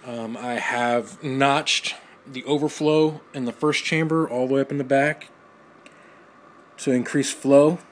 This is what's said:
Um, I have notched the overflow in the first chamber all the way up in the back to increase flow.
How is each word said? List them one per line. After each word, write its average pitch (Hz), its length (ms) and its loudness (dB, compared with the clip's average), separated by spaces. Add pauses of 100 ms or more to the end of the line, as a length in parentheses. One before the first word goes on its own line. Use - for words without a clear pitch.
Um, 117 300 -10
I 123 180 -6
have 120 680 -2
notched 139 720 0 (280)
the 127 200 -14
overflow 151 760 0 (140)
in 131 120 -4
the 117 60 -4
first - 320 0
chamber 160 440 0
all 127 180 -2
the 131 80 0
way 139 60 4
up 135 100 -2
in 143 80 -4
the 135 60 -4
back 139 440 0 (1500)
to 139 140 -2
increase 127 400 -2
flow. 147 460 4 (120)